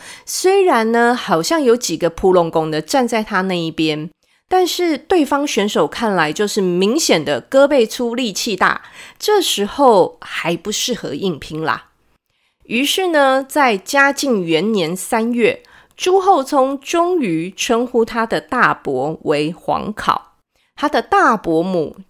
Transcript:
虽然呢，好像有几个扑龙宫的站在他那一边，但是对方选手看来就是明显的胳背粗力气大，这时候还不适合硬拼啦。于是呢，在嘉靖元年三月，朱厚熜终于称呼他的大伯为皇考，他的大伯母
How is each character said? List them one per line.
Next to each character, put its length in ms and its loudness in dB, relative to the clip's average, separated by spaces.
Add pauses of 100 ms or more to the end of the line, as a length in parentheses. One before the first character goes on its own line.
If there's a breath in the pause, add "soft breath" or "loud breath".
(240 loud breath)
虽 380 0
然 300 2
呢， 200 4
好 300 0
像 180 0
有 160 4
几 200 -6
个 120 -2
扑 240 2
龙 160 4
宫 220 -2
的 100 -2
站 280 -2
在 160 -2
他 180 -2
那 180 -2
一 120 -4
边， 360 -2 (400)
但 160 2
是 320 -2
对 280 0
方 200 0
选 240 -2
手 200 0
看 260 -4
来 180 0
就 140 -2
是 140 -2
明 360 2
显 280 0
的 180 -2
胳 240 4
背 180 2
粗 300 -4
力 180 -4
气 220 -4
大， 280 0 (360 loud breath)
这 240 2
时 240 -2
候 540 2
还 360 -6
不 140 -10
适 240 -4
合 200 -8
硬 220 -4
拼 240 -10
啦。 280 -6 (760)
于 200 -2
是 240 -2
呢， 400 2
在 280 2
嘉 360 2
靖 320 -2
元 280 0
年 240 0
三 360 -2
月， 300 0 (340 soft breath)
朱 240 2
厚 220 4
熜 340 0
终 440 0
于 280 -2
称 380 -2
呼 180 0
他 220 -4
的 140 -2
大 340 0
伯 480 -4
为 300 0
皇 420 -6
考， 400 -4 (400)
他 140 -4
的 120 0
大 360 2
伯 260 0
母 340 -2 (140)